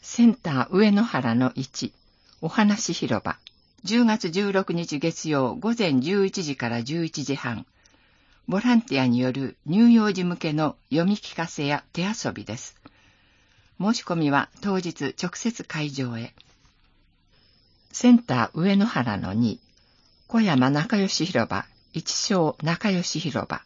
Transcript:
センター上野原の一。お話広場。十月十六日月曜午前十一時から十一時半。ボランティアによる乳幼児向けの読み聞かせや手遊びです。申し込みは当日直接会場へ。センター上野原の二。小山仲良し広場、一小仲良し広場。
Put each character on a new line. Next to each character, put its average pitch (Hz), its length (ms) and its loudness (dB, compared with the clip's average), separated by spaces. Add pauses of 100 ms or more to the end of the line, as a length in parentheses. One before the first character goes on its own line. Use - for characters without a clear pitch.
セ - 240 2
ン 220 100 8
タ - 160 -8
ー 131 200 0
上 208 200 4
野 202 140 4
原 123 300 0
の 127 200 2
一。 - 380 -8 (480)
お 165 80 -4
話 208 460 2
広 117 280 -2
場。 - 140 -6 (480)
十 233 220 4
月 214 240 0
十 196 200 -2
六 190 220 0
日 170 260 -4
月 165 300 -4
曜 135 280 0
午 226 220 -2
前 156 220 2
十 196 240 0
一 190 180 -4
時 143 140 -6
か 120 140 -4
ら 117 120 -4
十 160 220 -4
一 156 180 -6
時 139 140 -4
半。 135 300 -8 (840)
ボ 175 100 -2
ラ 240 180 2
ン 226 40 6
テ 175 140 -6
ィ 135 80 2
ア 127 40 2
に 120 120 2
よ 127 120 0
る 131 280 -6 (100)
乳 226 240 6
幼 220 180 6
児 185 140 -2
向 175 140 -4
け 160 160 -4
の 151 220 0 (120)
読 160 160 0
み 202 140 0
聞 - 180 -14
か 165 120 -6
せ 151 180 -6
や 143 260 -2
手 170 120 -8
遊 196 280 -4
び 104 140 -12
で 110 100 -8
す。 - 200 -18 (1000)
申 202 140 0
し - 120 -4
込 180 100 -4
み 156 160 0
は 139 180 0 (140)
当 196 160 -2
日 160 440 -6
直 180 120 -4
接 - 300 -6
会 151 260 -6
場 131 260 -6
へ。 117 160 -10 (1600)
セ 247 220 6
ン 233 80 10
タ 123 340 -2
ー - 40 -4
上 196 180 2
野 202 100 4
原 120 320 -2
の 87 160 -4
二。 113 260 0 (720)
小 233 80 2
山 139 300 4
仲 147 260 0
良 196 120 0
し - 180 -2
広 113 200 0
場、 - 200 -6 (260)
一 - 180 -8
小 175 520 0
仲 165 280 -2
良 180 120 0
し - 180 -6
広 127 260 -4
場。 - 180 -8